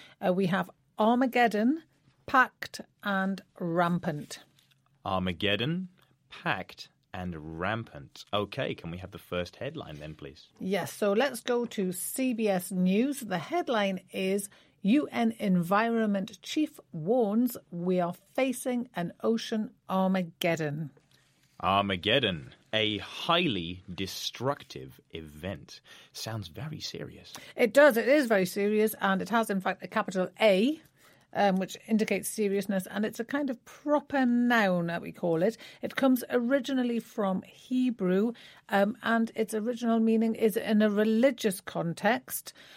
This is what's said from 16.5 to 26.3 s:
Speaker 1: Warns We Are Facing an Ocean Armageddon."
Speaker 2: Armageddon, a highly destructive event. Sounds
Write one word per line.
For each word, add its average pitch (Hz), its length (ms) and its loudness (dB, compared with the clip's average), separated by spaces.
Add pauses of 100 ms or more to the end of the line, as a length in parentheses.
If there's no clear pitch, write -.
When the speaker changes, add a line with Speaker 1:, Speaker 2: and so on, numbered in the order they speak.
Speaker 1:
Warns 220 640 2 (140)
We 180 300 0
Are 175 120 0 (220)
Facing 254 600 -2
an 175 280 -6
Ocean 220 480 -2 (180)
Armageddon." 165 1040 0 (680)
Speaker 2:
Armageddon, 98 960 0 (200)
a 107 240 0
highly 95 840 -2 (100)
destructive - 1040 -8 (140)
event. 80 680 -12 (320)
Sounds 110 360 -10